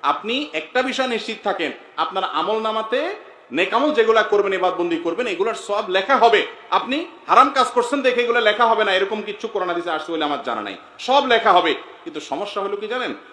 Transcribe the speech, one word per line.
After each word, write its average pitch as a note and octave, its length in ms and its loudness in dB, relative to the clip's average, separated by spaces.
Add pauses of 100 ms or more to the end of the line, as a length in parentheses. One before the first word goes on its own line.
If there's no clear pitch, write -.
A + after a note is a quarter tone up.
আপনি A3 520 -2
একটা D#3+ 280 -2
বিষয় C4 260 -2
নিশ্চিত A3+ 360 -4
থাকেন, D#3 280 -2 (260)
আপনার F#3 260 -2
আমল F#3 360 -2
নামাতে A3 560 -2 (360)
নেকামল G3+ 420 0
যেগুলা A3 300 4
করবেন, G3+ 300 2
ইবাদতবন্দি F3 440 0
করবেন, E3+ 300 -4
এগুলার G3+ 260 -2
সব G3+ 340 -4
লেখা G3 300 2
হবে। A3 300 6 (220)
আপনি A#3 360 -2 (220)
হারাম A#3+ 220 8
কাজ C4+ 180 2
করছেন C4+ 340 -2
দেখে B3 200 2
এগুলো A#3 200 2
লেখা G#3+ 240 4
হবে A3 180 2
না, G3 120 2
এরকম G3 260 -2
কিচ্ছু G3+ 260 -10
কোরআন F#3 200 -4
হাদিসে E3+ 240 -4
আসছে D#3 200 -6
বলে D#3+ 140 -2
আমার C#3 180 -4
জানা A2+ 180 -4
নাই। G2 160 -10 (220)
সব C4+ 260 2
লেখা A3+ 260 4
হবে, E3 220 4
কিন্তু - 460 -10
সমস্যা G3 420 -8
হলো G3+ 160 -4
কি G#3 100 -8
জানেন? A3+ 260 -6 (200)